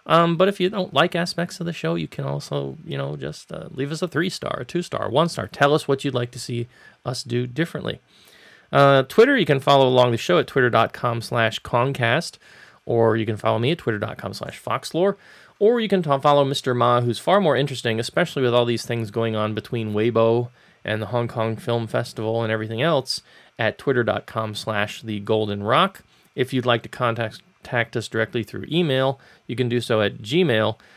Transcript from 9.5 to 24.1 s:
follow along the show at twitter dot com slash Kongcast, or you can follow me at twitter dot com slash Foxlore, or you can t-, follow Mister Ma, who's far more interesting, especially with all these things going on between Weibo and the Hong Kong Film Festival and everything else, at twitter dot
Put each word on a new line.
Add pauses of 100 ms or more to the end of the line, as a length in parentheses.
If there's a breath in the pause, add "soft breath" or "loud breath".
follow
along
the
show
at
twitter
dot
com
slash
Kongcast, (480 loud breath)
or
you
can
follow
me
at
twitter
dot
com
slash
Foxlore, (440 loud breath)
or
you
can
t-,
follow
Mister
Ma,
who's
far
more
interesting,
especially
with
all
these
things
going
on
between
Weibo (340 soft breath)
and
the
Hong
Kong
Film
Festival
and
everything
else, (380 soft breath)
at
twitter
dot